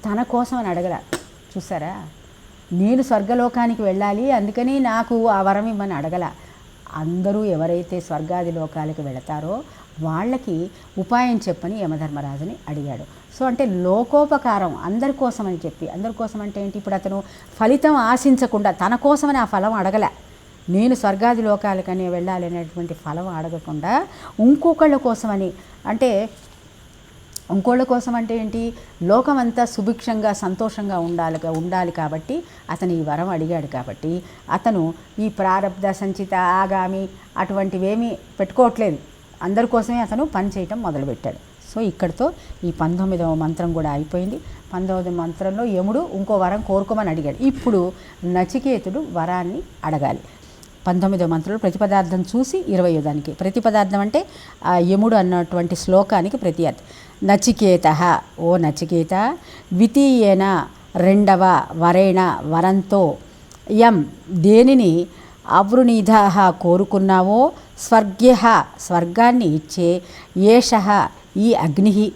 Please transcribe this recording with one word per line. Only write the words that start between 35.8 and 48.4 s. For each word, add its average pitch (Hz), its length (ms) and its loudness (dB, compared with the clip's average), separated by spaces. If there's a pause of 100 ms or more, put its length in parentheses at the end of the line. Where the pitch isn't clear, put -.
సంచిత, 190 440 -6
ఆగామి 190 720 0 (280)
అటువంటివేమీ 196 840 -2 (220)
పెట్టుకోవట్లేదు. 226 580 0 (440)
అందరి 214 240 0
కోసమే 240 340 -2
అతను 220 260 -2
పని 196 320 -4
చేయటం 196 240 -8
మొదలుపెట్టాడు. 143 720 -8 (220)
So 226 100 -4
ఇక్కడితో 196 480 -4 (320)
ఈ 175 60 -2
పంతొమ్మిదవ 170 640 -2
మంత్రం 160 380 -4
కూడా 156 180 -4
అయిపోయింది. 180 500 -6 (320)
పంతొమ్మిదవ 185 380 -4
మంత్రంలో 175 540 -6
యముడు 214 500 -2
ఇంకో 196 220 -2
వరం 190 260 0
కోరుకోమని 202 480 -2
అడిగాడు. 156 320 -4
ఇప్పుడు 214 500 0 (320)
నచికేతుడు 190 880 -2